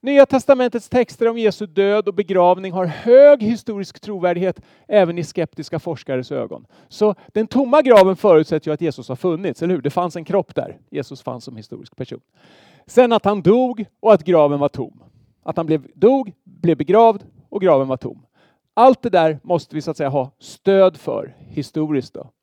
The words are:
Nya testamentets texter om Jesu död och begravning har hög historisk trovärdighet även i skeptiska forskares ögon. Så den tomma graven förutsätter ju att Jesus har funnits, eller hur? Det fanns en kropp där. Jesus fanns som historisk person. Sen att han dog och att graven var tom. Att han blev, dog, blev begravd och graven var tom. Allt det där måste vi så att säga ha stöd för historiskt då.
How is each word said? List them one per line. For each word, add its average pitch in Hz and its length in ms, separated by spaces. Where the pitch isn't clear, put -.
Nya 277 260
testamentets 247 600
texter 233 400
om 233 100
Jesu 214 280
död 196 420
och 196 60
begravning 180 580
har 185 140
hög 254 560
historisk 208 580
trovärdighet 180 600
även 175 300
i 165 60
skeptiska 160 540
forskares 135 540
ögon. 117 340
Så 208 260
den 220 200
tomma 269 360
graven 196 340
förutsätter 160 540
ju 151 40
att 147 60
Jesus 147 280
har 127 80
funnits, 170 460
eller 180 120
hur? 143 80
Det 143 80
fanns 175 260
en 165 80
kropp 175 300
där. - 240
Jesus 135 320
fanns 123 220
som 123 120
historisk - 400
person. - 240
Sen 240 260
att 214 120
han 202 180
dog 226 440
och 214 120
att 160 120
graven 147 340
var 143 100
tom. - 340
Att - 140
han 165 100
blev, 151 280
dog, 226 380
blev 165 320
begravd 202 480
och 202 120
graven 143 280
var 131 80
tom. - 300
Allt 247 280
det 233 80
där 160 320
måste 170 320
vi 151 80
så - 80
att 151 60
säga 147 120
ha 135 300
stöd 190 580
för 131 420
historiskt 151 760
då. - 160